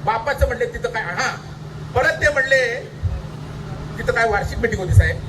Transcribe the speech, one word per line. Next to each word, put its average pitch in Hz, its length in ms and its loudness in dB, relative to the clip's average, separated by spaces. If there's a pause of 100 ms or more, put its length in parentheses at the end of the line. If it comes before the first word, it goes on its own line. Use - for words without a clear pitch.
बापाचं 294 420 0
म्हणले 240 200 -2
तिथं 233 220 -6
काय. 220 140 -4
हा, 190 340 -4 (580)
परत 285 160 4
ते 302 220 2
म्हणले, 262 580 2 (1080)
तिथं 254 140 0
काय 226 160 2
वार्षिक 202 300 -2
मीटिंग 214 220 0
होती - 140 0
साहेब 165 220 8 (120)